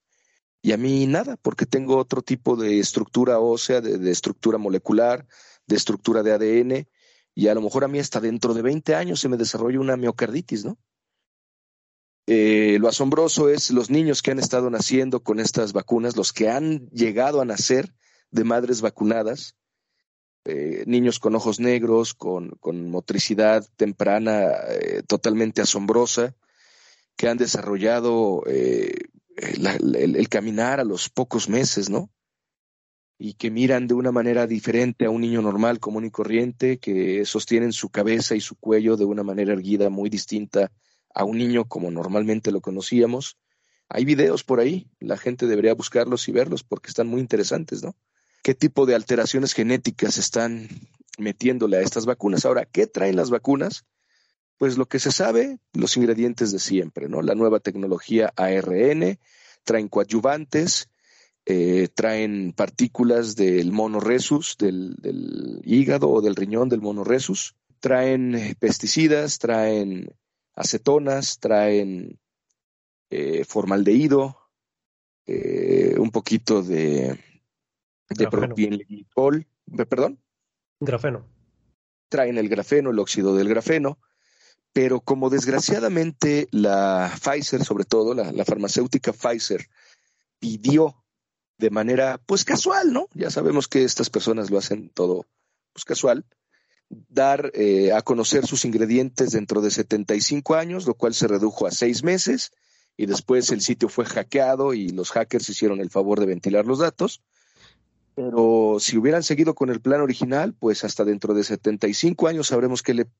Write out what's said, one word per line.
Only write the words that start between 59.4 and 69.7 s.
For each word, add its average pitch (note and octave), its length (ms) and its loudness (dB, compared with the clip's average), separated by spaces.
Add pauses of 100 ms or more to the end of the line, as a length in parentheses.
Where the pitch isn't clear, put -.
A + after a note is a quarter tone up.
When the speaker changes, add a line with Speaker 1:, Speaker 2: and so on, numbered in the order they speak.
Speaker 1:
traen A2 240 -2
coadyuvantes, C#3 1000 -2 (580)
eh, F2+ 460 2
traen G#2+ 580 -2
partículas A#2 840 0
del F2+ 340 2
mono G#2+ 300 -2
rhesus, B2+ 580 0
del, F#2 380 -2
del - 680 -8
hígado C#3 460 4
o A2+ 100 4
del G#2 140 2
riñón G#2+ 340 0
del A#2+ 120 0
mono G#2 240 -6
rhesus, C3 500 -2 (240)
traen, B2+ 560 0
eh, A2 240 -6
pesticidas, D3+ 800 0
traen A2 680 -2 (460)